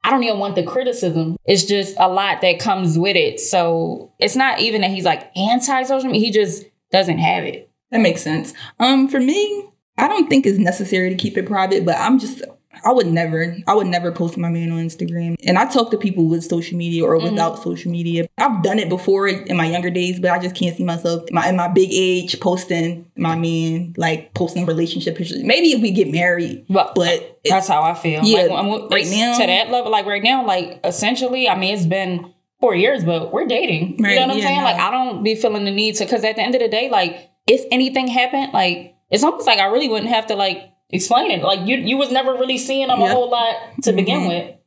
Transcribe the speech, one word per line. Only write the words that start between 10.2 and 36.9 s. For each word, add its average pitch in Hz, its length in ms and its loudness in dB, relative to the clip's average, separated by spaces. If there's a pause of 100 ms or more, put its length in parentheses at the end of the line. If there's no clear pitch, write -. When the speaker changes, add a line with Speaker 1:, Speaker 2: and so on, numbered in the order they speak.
Speaker 2:
think 269 160 4
it's 196 120 2
necessary 185 520 0
to 185 60 -4
keep - 220 -4
it 185 80 -2
private, 190 400 0
but 170 120 2
I'm 254 220 2
just, - 220 -8 (420)
I 240 80 4
would 240 160 4
never, 165 480 0 (120)
I 190 60 2
would 214 140 2
never 175 240 -2
post 170 260 -4
my 170 120 -2
man 165 220 -2
on 165 80 -4
Instagram. 170 680 -4
And 185 120 2
I 240 80 2
talk 240 260 0
to 208 60 0
people 185 280 0
with 165 180 0
social 170 340 -4
media 170 280 0
or 160 100 4
Speaker 1:
Mm-hmm. 156 160 2
Speaker 2:
without 165 320 -2
social 170 260 -6
media. 170 380 -2 (100)
I've 220 260 0
done 202 160 2
it 175 100 -4
before 196 400 2
in 190 260 -4
my 165 100 2
younger 175 240 -2
days, 180 300 -2
but 180 120 2
I 180 80 2
just 180 160 -6
can't 170 200 -2
see 185 80 -4
myself 170 460 -2
in - 60 -8
my, 170 120 2
in 185 80 2
my 180 140 0
big 185 240 4
age 185 480 0
posting 170 640 -2 (100)
my 165 200 -2
man, 165 600 -2
like, 160 380 -4
posting 175 320 -2
relationship 165 520 -2
pictures. - 260 -6
Maybe 320 280 4
if 226 100 2
we 214 100 2
get 180 200 2
married, 175 580 -2
Speaker 1:
But 190 260 2
Speaker 2:
but 170 500 0
it's - 60 2
Speaker 1:
that's 190 180 2
how 156 140 2
I 165 100 2
feel. 160 320 -2
Speaker 2:
Yeah, 208 160 6
Speaker 1:
Like, 180 100 4
when, 190 160 0
when 214 220 -2
Speaker 2:
right 196 140 2
Speaker 1:
it's 170 120 -2
Speaker 2:
now. 240 240 2
Speaker 1:
to 214 80 4
that 196 240 2
level, 240 200 0
like, 208 140 0
right 202 180 -4
now, 247 220 2
like, 185 380 -2
essentially, 247 640 -2
I 190 100 2
mean, 190 160 -2
it's 190 120 -2
been 180 400 -2 (340)
four 220 160 2
years, 214 300 2
but 165 260 -2
we're 262 160 -2
dating. 185 520 -2
You 226 60 2
Speaker 2:
Right, 196 100 2
Speaker 1:
know 262 80 4
what 262 80 0
I'm 214 80 -2
Speaker 2:
yeah, 208 80 -2
Speaker 1:
saying? 277 120 0
Speaker 2:
no. 277 60 -2
Speaker 1:
Like, 185 140 0
I 190 120 0
don't 254 320 -2
be 220 120 2
feeling 208 280 0
the 196 80 -2
need 214 240 -2
to, 208 100 -2
'cause 214 200 -2
at 220 100 0
the 226 60 -4
end 247 140 0
of 247 60 2
the 226 60 2
day, 233 220 -2
like, 185 400 -2 (180)